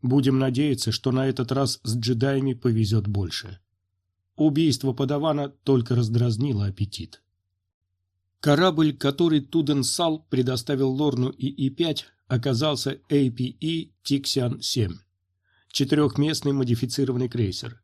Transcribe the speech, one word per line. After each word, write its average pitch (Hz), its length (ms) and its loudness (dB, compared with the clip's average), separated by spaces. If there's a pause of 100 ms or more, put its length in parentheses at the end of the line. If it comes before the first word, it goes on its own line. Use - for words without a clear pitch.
Будем 131 360 4
надеяться, 127 540 0
что 127 200 -2
на 131 140 0
этот 127 260 -2
раз 135 300 -2
с 117 140 -2
джедаями 131 580 0
повезет 110 520 2
больше. 98 540 -6 (760)
Убийство 147 560 2
подавана 143 560 -2
только 131 460 0
раздразнило 117 720 0
аппетит. - 560 -6 (1200)
Корабль, 156 560 4
который 151 440 2
Туден 143 420 0
Сал 156 480 -2
предоставил 131 600 0
Лорну 131 400 0
и 127 160 -8
И 139 240 -2
пять, 165 360 -4 (220)
оказался 135 800 -2
A 139 220 4
P 123 300 -6
E 160 300 -4 (120)
Тиксиан 139 580 -2
семь, 92 380 -2 (720)
четырехместный 143 800 2
модифицированный 127 760 0
крейсер. 117 560 -4